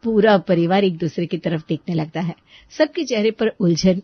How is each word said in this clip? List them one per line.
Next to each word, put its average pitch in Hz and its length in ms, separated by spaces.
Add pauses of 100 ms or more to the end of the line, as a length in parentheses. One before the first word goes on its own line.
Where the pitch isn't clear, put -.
पूरा 214 360
परिवार 180 460
एक 190 120
दूसरे 170 300
की 165 120
तरफ 160 300
देखने 165 260
लगता 160 260
है। 170 140 (440)
सबके 302 260
चेहरे 220 260
पर 220 180 (120)
उलझन 180 440